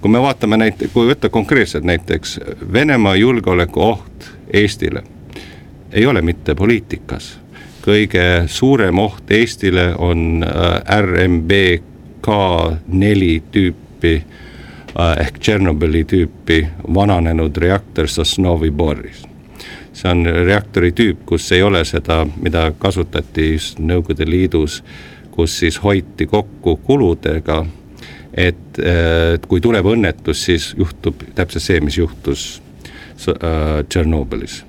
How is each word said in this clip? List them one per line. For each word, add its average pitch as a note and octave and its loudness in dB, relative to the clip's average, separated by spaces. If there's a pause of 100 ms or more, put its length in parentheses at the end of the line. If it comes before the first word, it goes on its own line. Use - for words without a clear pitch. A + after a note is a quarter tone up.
Kui G2+ 2
me A2+ 4
vaatame A#2+ 0
näite-, A2 0
kui A#2 4
võtta B2 0
konkreetselt G#2 0
näiteks E2+ -4 (320)
Venemaa A#2 4
julgeolekuoht F#2+ 0 (220)
Eestile, - 0 (880)
ei G#2+ 4
ole A2+ 2
mitte E2 -2
poliitikas. - -4 (460)
Kõige F2+ 4
suurem A2+ 2
oht G2+ -2
Eestile F#2+ 2
on, E2 0
äh, E2+ 0
R F#2 0 (100)
M E2+ 2
B E2 0 (720)
K - -2 (600)
neli F#2 2 (100)
tüüpi, F2 0 (840)
äh, E2 0
ehk - -4
Tšernobõli E2 0
tüüpi E2 0 (320)
vananenud E2 2
reaktor E2+ 0
Sosnovyj E2+ 0
Boris. D2 -4 (720)
See - -4
on F2 2
reaktori F2 2
tüüp, G2+ 0
kus - -2
ei F2+ 6
ole F#2+ 4
seda, D#2+ 0 (160)
mida D#2+ 0
kasutati E2 -2
just - -6
Nõukogude D#2+ -2
Liidus, E2 0 (480)
kus - -2
siis D#2+ -2
hoiti G2+ -2
kokku G#2 -2
kuludega, D#2+ 0 (680)
et, F2 -2
äh, E2 2
et E2 -6
kui F2+ 2
tuleb A2+ 2
õnnetus, G2 0
siis E2 0
juhtub D2+ -4 (140)
täpselt F2 -4
see, F2 0
mis D2 -4
juhtus - -6 (540)
s-, - -8
äh, D#2 -2
Tšernobõlis. D#2 -4